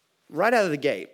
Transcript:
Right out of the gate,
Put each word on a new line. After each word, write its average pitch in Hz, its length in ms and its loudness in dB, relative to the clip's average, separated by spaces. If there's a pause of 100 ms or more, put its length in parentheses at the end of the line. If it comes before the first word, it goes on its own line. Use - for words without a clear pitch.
(280)
Right 190 240 0
out 226 120 2
of 170 80 -2
the 147 40 -2
gate, 131 380 -4